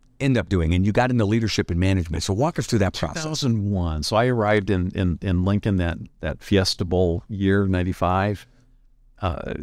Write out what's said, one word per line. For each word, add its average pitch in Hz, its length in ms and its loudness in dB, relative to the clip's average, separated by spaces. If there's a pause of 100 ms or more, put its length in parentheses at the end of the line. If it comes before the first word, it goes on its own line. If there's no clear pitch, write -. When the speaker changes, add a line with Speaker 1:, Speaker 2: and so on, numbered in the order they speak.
(200)
Speaker 1:
end 135 180 2
up 92 100 -2
doing? 85 260 2
And 92 120 4
you 107 60 2
got 123 180 2
into 120 140 2
leadership 107 460 0
and 87 80 -2
management. 92 440 0
So 101 120 -2
walk 143 240 -2
us 127 80 -4
through 110 140 0
that 95 140 0
process. - 280 -6
Speaker 2:
Two 156 60 -6
thousand 113 420 -2
one. 85 320 -2
So 107 140 -2
I 120 100 4
arrived 107 440 2
in, 92 240 0
in, 90 280 0
in 90 220 0
Lincoln 98 320 0
that, 85 220 -2 (220)
that 78 220 -8
Fiesta 95 420 2
Bowl 90 440 0
year, 98 380 2
ninety-five, 92 800 0 (760)
uh, - 420 -4